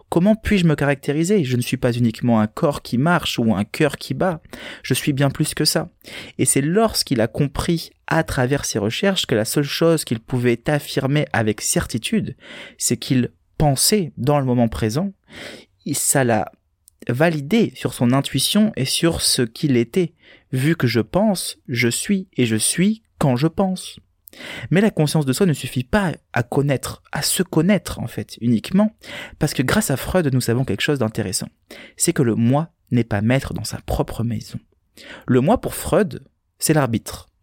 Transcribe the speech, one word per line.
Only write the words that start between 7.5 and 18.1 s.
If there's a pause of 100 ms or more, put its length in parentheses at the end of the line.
à
travers
ses
recherches
que
la
seule
chose
qu'il
pouvait
affirmer
avec
certitude, (420)
c'est
qu'il (260)
pensait
dans
le
moment
présent. (720)
Et
ça
l'a (560)
validé
sur
son